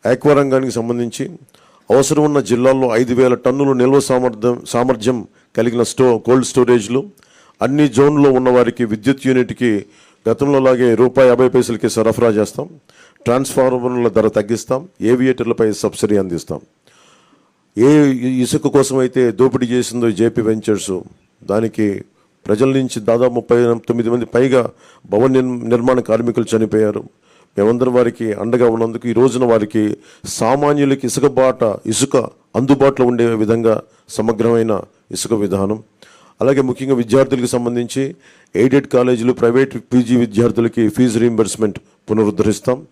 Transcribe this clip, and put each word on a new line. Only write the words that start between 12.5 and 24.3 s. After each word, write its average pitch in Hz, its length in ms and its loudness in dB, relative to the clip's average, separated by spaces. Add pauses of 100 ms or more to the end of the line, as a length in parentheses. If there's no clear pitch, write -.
ట్రాన్స్‌ఫార్మర్ల 123 920 0
ధర 110 100 2 (100)
తగ్గిస్తాం. 113 440 -4 (300)
ఏవియేటర్లపై 123 560 0 (160)
సబ్సిడీ 104 400 -2
అందిస్తాం. 82 360 -8 (1300)
ఏ - 20 6 (560)
ఇసుక 131 300 -4
కోసమైతే 131 480 0 (160)
దోపిడీ 127 360 0
చేసిందో 120 340 -2 (100)
జేపీ 113 300 0
వెంచర్స్, 104 460 -4 (560)
దానికి 107 360 -2 (600)
ప్రజల 107 220 2 (100)
నుంచి 127 200 -6 (100)
దాదాపు 120 300 2
ముప్పై 120 180 0 (320)
తొమ్మిది 117 260 -2
మంది 117 200 -4